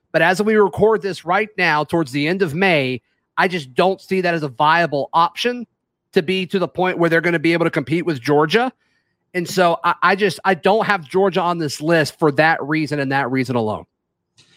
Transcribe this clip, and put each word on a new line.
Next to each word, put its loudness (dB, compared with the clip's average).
But 2
as 2
we 2
record 2
this -8
right -2
now, 2
towards -2
the -2
end 0
of -2
May, 0
I 2
just -6
don't 0
see -4
that 0
as -2
a -6
viable 0
option 0
to 2
be -2
to -2
the -2
point -2
where 2
they're 2
gonna -2
be 0
able 0
to 0
compete -4
with -4
Georgia. 0
And -6
so 2
I, 2
I 4
just, -2
I 2
don't 2
have -2
Georgia 0
on -2
this -6
list 0
for 2
that 2
reason -4
and -2
that -2
reason -2
alone. -4